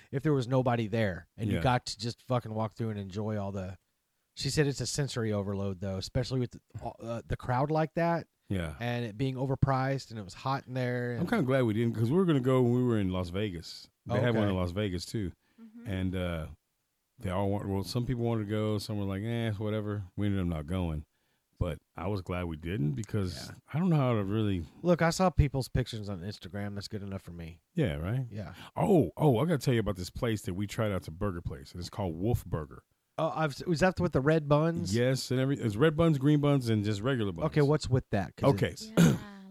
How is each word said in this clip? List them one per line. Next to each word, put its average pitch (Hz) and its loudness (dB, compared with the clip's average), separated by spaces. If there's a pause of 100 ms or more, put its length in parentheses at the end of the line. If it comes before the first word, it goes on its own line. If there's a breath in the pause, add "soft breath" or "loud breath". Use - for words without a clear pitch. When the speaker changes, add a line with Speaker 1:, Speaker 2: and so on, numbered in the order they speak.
(120)
Speaker 1:
if 135 -4
there 151 4
was 127 2
nobody 123 2
there, 95 0 (100)
and 104 -2
Speaker 2:
Yeah. 92 2
Speaker 1:
you 85 0
got 123 2
to - -10
just 113 -8
fucking 117 -2
walk 110 -4
through 113 -4
and 104 -4
enjoy 104 -4
all 98 -4
the. 95 -8 (580)
She - -4
said 143 4
it's 131 -2
a 117 -2
sensory 117 -2
overload 98 -2
though, 95 -4
especially 131 -2
with 120 -2
the, - -16 (420)
uh, 113 -6
the - -2
crowd 139 0
like 156 0
that. 170 0 (220)
Speaker 2:
Yeah. 82 -2
Speaker 1:
And 120 -2
it 107 -8
being 131 -2
overpriced, 135 0
and 113 -10
it 101 -8
was 90 -14
hot 135 -4
in 127 -10
there. 123 -2
Speaker 2:
I'm 117 -2
Speaker 1:
And 175 -2
Speaker 2:
kinda 214 2
glad 131 2
we 110 2
didn't, 117 2
'cause 113 2
we 160 4
were 196 4
gonna 151 4
go 127 4
when 120 4
we 123 2
were 117 4
in 95 2
Las 92 -2
Vegas. 92 -6 (160)
They 120 0
had 120 2
one 107 2
Speaker 1:
Okay. 101 2
Speaker 2:
in 95 2
Las 90 0
Vegas 92 -2
too, 101 -4 (300)
Speaker 3:
Mm-hmm. 233 -16
Speaker 2:
and, 92 -2
uh, 85 -2 (720)
they 104 -6
all 98 0
want, 101 -2
well, 98 -2
some 120 -4
people 120 -2
wanted 117 0
to 101 -8
go, 107 0
some 104 -6
were 101 -2
like, 98 -4
"Eh, 117 -2
whatever." 104 -4 (120)
We 101 0
ended 98 2
up 87 0
not 78 -2
going, 85 -2 (560)
but 85 -2 (180)
I 82 -4
was 101 -2
glad 90 -4
we 82 -6
didn't 107 -2
because 107 -4
Speaker 1:
Yeah. 104 -16 (180)
Speaker 2:
I 143 0
don't 185 2
know 160 4
how 127 4
to 104 2
really. 101 0 (160)
Speaker 1:
Look, 170 4
I 165 4
saw 180 2
people's 139 2
pictures 110 -4
on 92 -6
Instagram. 101 -8
That's 98 -10
good 92 -8
enough 98 -8
for 87 -14
me. 85 -12 (140)
Speaker 2:
Yeah, 110 0
right? 113 -2
Speaker 1:
Yeah. 98 -10 (220 loud breath)
Speaker 2:
Oh, 151 4
oh, 127 4
I 147 2
gotta 170 0
tell 127 0
you 117 4
about 101 0
this 90 -8
place 113 -2
that 92 -4
we 98 -2
tried 107 -2
out, 95 -2
it's - -8
a - -10
burger 90 -4
place, 71 -10
and 90 -12
it's 82 -8
called 87 -4
Wolf 110 0
Burger. 82 -8 (360)
Speaker 1:
Oh, 156 0
I've, 156 -2
was 160 0
that 185 2
with 175 0
the 135 4
red 151 4
buns? 147 2
Speaker 2:
Yes, 127 2
and 127 2
every, 135 2
it's 101 0
red 147 4
buns, 165 6
green 147 6
buns, 143 4
and 107 4
just 104 0
regular 113 0
buns. 87 -2
Speaker 1:
Okay, 151 4
what's 147 2
with 127 2
that? 101 -2
'Cause 139 4
Speaker 2:
Okay. 98 2
Speaker 1:
it's - -12
Speaker 3:
Yeah, 170 8
like 147 6 (340)